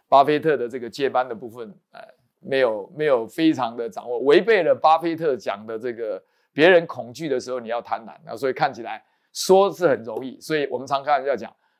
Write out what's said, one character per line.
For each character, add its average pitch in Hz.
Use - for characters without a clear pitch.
巴 139
菲 147
特 151
的 120
这 127
个 117
接 131
班 131
的 117
部 107
分， 117
呃， -
没 135
有， 110
没 151
有 120
非 160
常 123
的 117
掌 113
握， 120
违 143
背 208
了 147
巴 156
菲 165
特 147
讲 104
的 113
这 120
个 107
别 156
人 170
恐 120
惧 156
的 139
时 123
候 127
你 113
要 117
贪 110
婪。 -
那 113
所 120
以 127
看 143
起 117
来 107
说 190
是 165
很 117
容 117
易， -
所 156
以 143
我 123
们 131
常 139
开 147
玩 135
笑 135
讲， 104